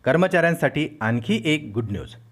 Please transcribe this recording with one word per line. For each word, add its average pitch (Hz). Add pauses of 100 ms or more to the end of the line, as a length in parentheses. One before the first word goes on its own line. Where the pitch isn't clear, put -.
कर्मचाऱ्यांसाठी 165
आणखी 117
एक 151
गुड 110
न्यूज. 85 (160)